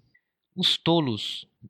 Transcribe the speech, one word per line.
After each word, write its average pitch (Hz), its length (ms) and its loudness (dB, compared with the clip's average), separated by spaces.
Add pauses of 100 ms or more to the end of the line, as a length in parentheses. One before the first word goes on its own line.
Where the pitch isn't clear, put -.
(560)
Os - 220 0
tolos 147 720 0 (220)